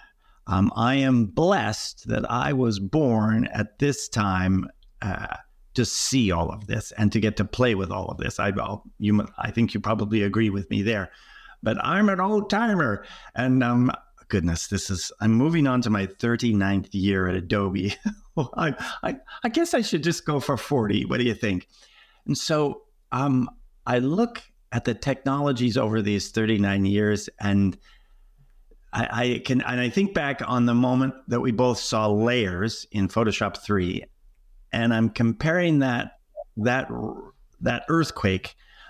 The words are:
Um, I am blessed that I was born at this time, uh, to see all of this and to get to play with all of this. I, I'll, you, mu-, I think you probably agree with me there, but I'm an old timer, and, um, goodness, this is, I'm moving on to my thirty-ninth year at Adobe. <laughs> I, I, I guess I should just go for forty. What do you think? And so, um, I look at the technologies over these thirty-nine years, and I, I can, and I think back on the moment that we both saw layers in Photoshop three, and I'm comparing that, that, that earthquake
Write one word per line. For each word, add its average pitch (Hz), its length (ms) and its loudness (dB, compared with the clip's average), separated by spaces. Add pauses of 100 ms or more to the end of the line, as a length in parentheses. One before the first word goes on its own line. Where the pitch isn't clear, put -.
(460)
Um, 95 300 2
I 117 180 2
am 131 320 4
blessed 139 800 -2
that 117 220 -2
I 131 220 -2
was 120 260 2
born 110 720 2
at - 300 -6
this 143 300 -2
time, 95 640 0 (320)
uh, - 340 -6 (380)
to 123 100 2
see 117 460 0
all 85 200 0
of 104 180 -12
this 110 240 -6
and 110 200 2
to 113 80 2
get 104 180 0
to 104 60 2
play 120 300 0
with 95 160 -2
all 95 160 -6
of - 120 -8
this. - 200 -6
I, 101 200 0
I'll, 104 260 -6 (140)
you, 104 160 2
mu-, 104 120 2 (100)
I - 140 -6
think 113 240 0
you 101 60 -4
probably 104 420 0
agree 104 260 2
with 98 220 -4
me 107 120 0
there, 101 280 -4 (520)
but 110 220 0
I'm 202 240 2
an 190 120 0
old 202 280 0
timer, 190 560 0 (300)
and, 127 300 2
um, 120 260 4 (380)
goodness, 85 380 0
this - 240 -4
is, 90 300 -6
I'm 110 120 2
moving 143 360 4
on 127 140 2
to 120 80 -2
my 101 160 0
thirty-ninth 104 880 0
year 95 340 2
at 92 80 0
Adobe. 98 580 -2 (220)
<laughs> - 200 -20
I, 156 380 -2 (280)
I, - 140 -4 (280)
I 240 40 -2
guess 330 240 0
I 262 100 2
should 160 200 -4
just 160 220 -2
go 147 160 -2
for 131 160 -2
forty. 107 480 0
What 127 140 -2
do 123 60 0
you 117 100 0
think? 98 340 -2 (580)
And 147 100 0
so, 151 460 -2 (300)
um, 127 360 0 (380)
I 123 140 2
look 190 420 0 (300)
at 117 120 -2
the 120 100 -2
technologies 135 840 0
over 113 260 0
these 101 280 -2
thirty-nine 101 560 2
years, 104 420 2 (100)
and 98 400 2 (1120)
I, 120 180 -2
I 123 340 -2
can, 131 180 2
and 123 180 -4
I 123 100 0
think 196 220 0
back 143 320 -2
on 120 220 2
the 120 80 4
moment 127 400 2 (140)
that 120 120 0
we 131 120 0
both 120 260 2
saw 107 320 0
layers 107 800 0
in 101 160 0
Photoshop 104 520 0
three, 92 460 -2 (680)
and 117 200 2
I'm 113 160 4
comparing 151 720 2
that, 127 400 -2 (380)
that, 120 320 0 (720)
that 120 280 -2
earthquake 143 680 0 (340)